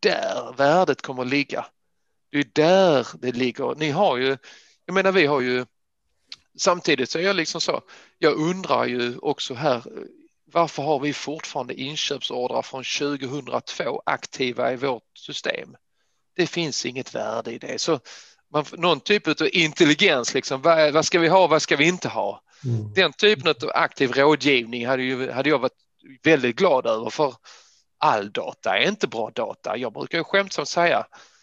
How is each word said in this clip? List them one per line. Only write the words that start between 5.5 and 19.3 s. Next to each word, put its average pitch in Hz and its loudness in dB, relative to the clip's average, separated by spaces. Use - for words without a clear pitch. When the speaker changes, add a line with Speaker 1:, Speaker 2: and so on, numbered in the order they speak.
Speaker 1:
samtidigt 170 0
så 165 -4
är 165 -2
jag 196 0
liksom 165 -2
så, - -2
jag 151 4
undrar 156 0
ju 123 -4
också - -6
här, 123 -2
varför 160 0
har 143 0
vi 147 -2
fortfarande 139 -8
inköpsordrar 131 -4
från - -12
tjugohundratvå 135 -6
aktiva 123 -4
i 131 -6
vårt 123 -6
system? - -8
Det 170 2
finns 156 -4
inget 127 -10
värde 113 -6
i 117 -12
det. 123 -10
Så 156 0
man 147 0
f-, - -16
någon 165 2
typ 208 0
av 156 2